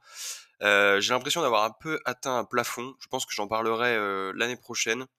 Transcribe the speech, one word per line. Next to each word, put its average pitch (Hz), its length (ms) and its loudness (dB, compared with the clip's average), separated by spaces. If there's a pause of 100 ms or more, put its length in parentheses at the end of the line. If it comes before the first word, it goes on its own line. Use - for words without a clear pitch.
(600)
Euh, 101 400 6
j'ai 107 120 0
l'impression 147 280 0
d'avoir 113 220 4
un 113 80 0
peu 156 340 -8
atteint 127 320 -4
un 107 80 -2
plafond. 123 540 -4
Je - 80 -20
pense 127 180 -4
que - 80 -12
j'en 104 140 -4
parlerai, 113 480 0
euh, 98 400 -2
l'année 117 220 -4
prochaine. 117 480 -4 (140)